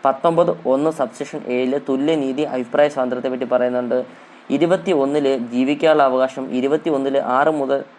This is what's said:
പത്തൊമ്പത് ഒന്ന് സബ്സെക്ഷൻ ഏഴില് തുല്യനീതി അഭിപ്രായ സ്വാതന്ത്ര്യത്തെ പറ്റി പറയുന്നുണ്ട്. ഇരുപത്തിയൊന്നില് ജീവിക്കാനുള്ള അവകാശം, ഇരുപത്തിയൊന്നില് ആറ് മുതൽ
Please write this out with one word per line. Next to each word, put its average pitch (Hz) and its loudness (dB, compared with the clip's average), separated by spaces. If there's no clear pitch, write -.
പത്തൊമ്പത് 165 2
ഒന്ന് 139 2
സബ്സെക്ഷൻ 143 -6
ഏഴില് 127 0
തുല്യനീതി 139 0
അഭിപ്രായ 135 0
സ്വാതന്ത്ര്യത്തെ 127 -2
പറ്റി 127 -4
പറയുന്നുണ്ട്. 123 0
ഇരുപത്തിയൊന്നില് 147 2
ജീവിക്കാനുള്ള 143 2
അവകാശം, 131 0
ഇരുപത്തിയൊന്നില് 139 0
ആറ് 135 2
മുതൽ 139 -2